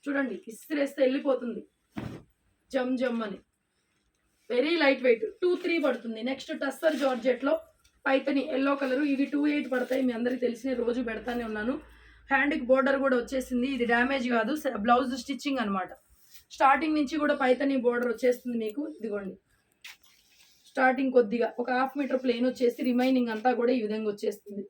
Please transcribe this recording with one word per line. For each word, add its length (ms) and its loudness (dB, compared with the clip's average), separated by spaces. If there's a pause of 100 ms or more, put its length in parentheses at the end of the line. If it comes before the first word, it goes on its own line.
చూడండి, 340 -4 (120)
ఇస్త్రేస్తే 540 -4
వెళ్ళిపోతుంది 600 0 (1080)
జమ్ 280 -2
జమ్ 240 -2
అని. 160 -8 (1120)
Very 260 2
light 300 4
weight, 180 4 (180)
టూ 140 4
త్రీ 220 -2
పడుతుంది. 440 -2
నెక్స్ట్ 380 -6
టస్సర్ 360 0
జార్జెట్లో 580 0 (500)
పైతని 460 2
ఎల్లో 260 0
కలర్, 280 0
ఇవి 200 2
టూ 220 -2
ఎయిట్ 260 0
పడతాయి, 300 -2
మీ 100 2
అందరికీ 280 -2
తెలిసిన, 340 -2
రోజు 280 -2
పెడతానే 420 -6
ఉన్నాను. 300 -4 (560)
హ్యాండ్కి 400 2
బోర్డర్ 280 4
కూడా 180 2
వచ్చేసింది, 520 -2
ఇది 160 0
డ్యామేజ్ 440 2
కాదు, 280 0
స-, 280 -4
బ్లౌజ్ 280 4 (100)
స్టిచ్చింగ్ 360 -4
అనమాట. 320 -4 (600)
స్టార్టింగ్ 440 4
నుంచి 240 0
కూడా 160 2
పైతని 420 2
బోర్డర్ 320 2
వచ్చేస్తుంది 500 0
మీకు. 240 -6 (160)
ఇదిగోండి, 360 -8 (1400)
స్టార్టింగ్ 420 2
కొద్దిగా 460 2
ఒక 120 -4
హాఫ్ 280 -2
మీటర్ 240 -2
ప్లెయిన్ 240 0
వచ్చేసి 360 0
రిమైనింగ్ 460 2
అంతా 240 0
కూడా 200 2
ఈ 80 0
విధంగా 300 -4
వచ్చేస్తుంది. 600 -8